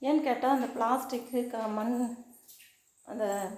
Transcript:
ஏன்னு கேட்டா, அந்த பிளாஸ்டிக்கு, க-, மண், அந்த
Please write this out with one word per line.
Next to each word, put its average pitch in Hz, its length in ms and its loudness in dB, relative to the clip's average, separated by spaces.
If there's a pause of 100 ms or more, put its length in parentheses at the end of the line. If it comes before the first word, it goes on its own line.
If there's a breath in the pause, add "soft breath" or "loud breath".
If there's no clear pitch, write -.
ஏன்னு 294 200 4
கேட்டா, 262 300 2
அந்த 254 160 4
பிளாஸ்டிக்கு, 240 800 -2
க-, 220 220 -4
மண், 233 560 -2 (840 loud breath)
அந்த 202 520 -2